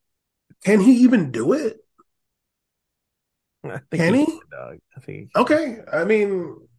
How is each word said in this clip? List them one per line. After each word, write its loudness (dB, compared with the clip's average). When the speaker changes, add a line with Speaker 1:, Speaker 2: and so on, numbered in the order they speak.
Speaker 1:
Can 4
he 6
even 4
do 0
it? -6
Speaker 2:
I -14
think -4
Speaker 1:
Can 2
Speaker 2:
he 2
Speaker 1:
he? 2
Speaker 2:
can, -8
dog. -18
I -20
think -16
he -18
can. 2
Speaker 1:
Okay. -2
I -4
mean, -2